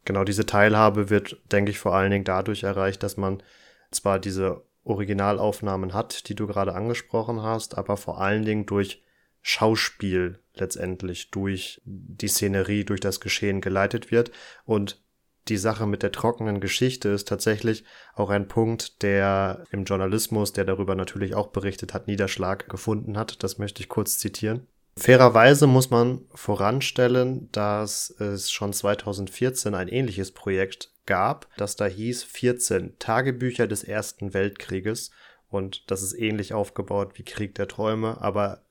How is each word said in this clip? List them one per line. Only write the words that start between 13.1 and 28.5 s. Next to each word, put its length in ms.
Geschehen 420
geleitet 500
wird. 200
Und 360
die 100
Sache 300
mit 160
der 80
trockenen 480
Geschichte 500
ist 180
tatsächlich 560
auch 160
ein 180
Punkt, 540
der 680
im 140
Journalismus, 680
der 120
darüber 280
natürlich 400
auch 140
berichtet 480
hat, 120
Niederschlag 640
gefunden 480
hat. 260
Das 140
möchte 240
ich 80
kurz 300
zitieren. 480
Fairerweise 680
muss 220
man 320
voranstellen, 1160
dass 600
es 380
schon 220